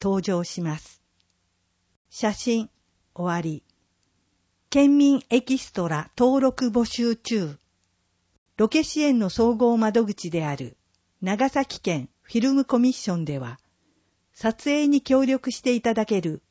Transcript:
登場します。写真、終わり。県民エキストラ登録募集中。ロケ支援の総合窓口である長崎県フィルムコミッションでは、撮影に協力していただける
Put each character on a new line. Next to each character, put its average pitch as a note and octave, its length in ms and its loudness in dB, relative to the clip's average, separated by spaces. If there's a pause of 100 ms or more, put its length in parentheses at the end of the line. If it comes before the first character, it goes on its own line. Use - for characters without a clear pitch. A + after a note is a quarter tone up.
登 G3 180 -2
場 F3 220 -2
し F3 200 -8
ま D#3 160 -6
す。 - 220 -20 (1080)
写 G#3+ 240 -4
真、 A3+ 360 -4 (460)
終 F3 120 -6
わ F3 140 -2
り。 D#3+ 220 -8 (1080)
県 C#4+ 300 6
民 C#4 320 4
エ B3 120 2
キ C4 160 -2
ス - 120 -12
ト F3+ 160 -4
ラ D#3 320 -4
登 C4 240 4
録 C4 280 0
募 A#3 140 0
集 A#3 300 -2
中。 F#3 420 -6 (1000)
ロ G#3+ 120 2
ケ D#4 140 0
支 - 180 -4
援 C#4 180 2
の F#3+ 120 0
総 A#3 240 2
合 A#3 220 2
窓 A3 280 2
口 G3 260 -6
で E3 140 -2
あ D3 100 -4
る B2+ 220 -12 (460)
長 G#3 260 0
崎 - 320 -4
県 D3+ 300 -4 (100)
フ - 140 -20
ィ A#3 80 2
ル C4+ 100 2
ム C4+ 120 2
コ B3+ 140 0
ミ B3 120 4
ッ - 20 -4
シ - 180 -6
ョ F3 60 -2
ン E3 80 -4
で D3 140 -6
は、 B2 200 -10 (760)
撮 - 300 -4
影 D4 220 2
に C#4+ 160 4
協 C4 220 2
力 C4 260 0
し - 120 -12
て B3 120 2
い A#3 80 -2
た A3+ 120 0
だ A3 120 0
け G3+ 140 0
る D#3+ 300 -6